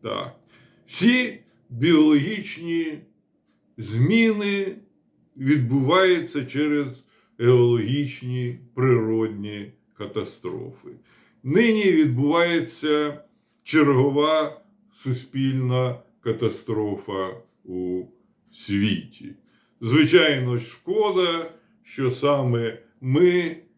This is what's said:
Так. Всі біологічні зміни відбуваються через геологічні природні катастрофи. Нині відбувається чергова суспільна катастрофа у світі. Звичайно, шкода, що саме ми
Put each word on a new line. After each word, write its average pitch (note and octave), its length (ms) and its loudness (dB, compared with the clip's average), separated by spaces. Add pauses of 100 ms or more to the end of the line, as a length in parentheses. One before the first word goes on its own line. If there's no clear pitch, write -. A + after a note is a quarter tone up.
Так. G2 340 -8 (520)
Всі B3 500 0 (320)
біологічні D#3 1300 0 (760)
зміни G3 1000 0 (600)
відбуваються C#3+ 1080 0
через C#3+ 580 -4 (340)
геологічні B2 1200 0 (160)
природні A2 1000 -2 (260)
катастрофи. F#2 880 -12 (540)
Нині G#3+ 400 2
відбувається D3+ 1400 0 (420)
чергова D3 1000 2 (320)
суспільна B2+ 1040 -4 (220)
катастрофа G#2 1160 -4 (280)
у F2+ 400 -6 (480)
світі. - 800 -4 (480)
Звичайно, C3+ 760 2
шкода, F3+ 920 -2 (320)
що C3 280 -4
саме B2 720 -2 (180)
ми E3+ 560 2 (220)